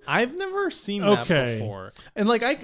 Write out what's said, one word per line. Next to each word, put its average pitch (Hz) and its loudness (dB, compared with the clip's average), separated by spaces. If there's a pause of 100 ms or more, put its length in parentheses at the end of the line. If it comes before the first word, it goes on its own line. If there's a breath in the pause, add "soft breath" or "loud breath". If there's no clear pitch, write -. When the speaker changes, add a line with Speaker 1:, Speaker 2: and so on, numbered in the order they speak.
Speaker 1:
I've 226 0
never 381 -2
seen 202 -6
that 202 4
Speaker 2:
Okay. 123 2
Speaker 1:
before. 101 -8 (220 loud breath)
And, 208 2
like, 233 4
I, 254 2 (120)